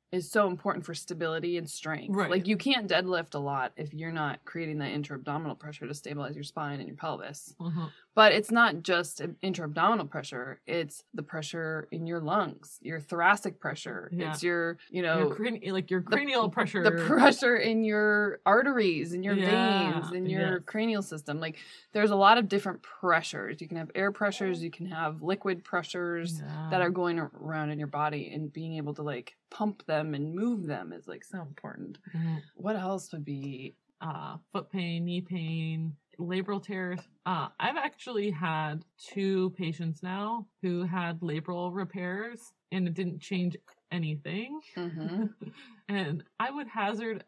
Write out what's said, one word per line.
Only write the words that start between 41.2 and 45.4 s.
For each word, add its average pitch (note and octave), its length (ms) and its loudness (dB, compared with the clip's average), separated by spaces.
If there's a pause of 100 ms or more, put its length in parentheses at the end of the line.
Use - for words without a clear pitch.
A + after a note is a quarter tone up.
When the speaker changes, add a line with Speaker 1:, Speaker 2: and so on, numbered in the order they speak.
Speaker 2:
labral F3 520 -4
repairs G3 800 -6 (220)
and F#3 120 2
it E3+ 100 -2
didn't F3 260 -4
change F3+ 340 -2 (380)
anything. F3 640 -4 (160)
Speaker 1:
Mm-hmm. F3 520 -4 (140)